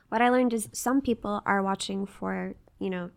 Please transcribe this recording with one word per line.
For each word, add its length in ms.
what 120
I 80
learned 240
is 200
some 280
people 440
are 180
watching 420
for, 480
you 100
know, 280